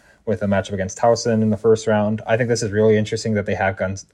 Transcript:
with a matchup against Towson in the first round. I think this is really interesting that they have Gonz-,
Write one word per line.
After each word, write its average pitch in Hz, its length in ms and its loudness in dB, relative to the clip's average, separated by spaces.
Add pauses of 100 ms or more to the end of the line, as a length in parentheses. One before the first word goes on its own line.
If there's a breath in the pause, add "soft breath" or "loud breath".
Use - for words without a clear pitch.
(240 soft breath)
with 107 180 -4
a 104 40 -2
matchup 98 260 -2
against 95 240 -6
Towson 117 460 2
in 110 80 2
the 104 80 0
first 110 280 2
round. 107 400 0
I 113 120 2
think 120 100 -2
this 117 140 -2
is 107 80 -4
really 107 260 4
interesting 107 380 -2
that 101 100 -2
they 101 120 -4
have 98 200 -2
Gonz-, 98 380 -6